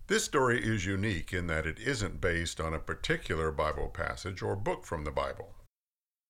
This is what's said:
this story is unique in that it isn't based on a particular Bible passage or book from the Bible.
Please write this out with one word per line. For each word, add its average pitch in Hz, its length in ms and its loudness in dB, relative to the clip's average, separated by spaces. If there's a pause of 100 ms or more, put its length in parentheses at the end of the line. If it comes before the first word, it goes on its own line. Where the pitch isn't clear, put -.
this 220 160 4
story 127 360 4
is 110 280 2
unique 95 460 0
in 87 120 2
that 80 220 2
it 80 100 -2
isn't 107 420 -2
based 85 400 0
on 80 140 0
a 78 60 -2
particular 82 720 0
Bible 73 380 0
passage - 520 -4
or 104 140 0
book - 280 -2
from 80 200 -4
the 76 80 -2
Bible. 69 420 -4 (760)